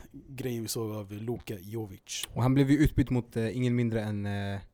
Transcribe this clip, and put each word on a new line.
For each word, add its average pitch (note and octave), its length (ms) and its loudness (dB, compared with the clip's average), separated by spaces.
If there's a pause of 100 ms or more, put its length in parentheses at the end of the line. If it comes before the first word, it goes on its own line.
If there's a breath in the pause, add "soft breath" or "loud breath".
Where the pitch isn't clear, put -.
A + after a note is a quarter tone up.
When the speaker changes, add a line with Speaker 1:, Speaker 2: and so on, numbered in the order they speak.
(120)
Speaker 1:
grejen B2 500 -6
vi G#2+ 60 -6
såg A2+ 240 -4
av G#2 200 -10
Luka A2 460 -6
Jovic. G#2 760 -8
Speaker 2:
Och - 80 0
han B2+ 120 6
blev C3+ 160 6
ju C#3+ 80 8
utbytt C#3+ 320 4
mot, B2 260 -2
eh, A2+ 200 0
ingen B2 200 2
mindre A2+ 260 2
än, G#2 240 -2
eh, G2+ 340 -4 (140)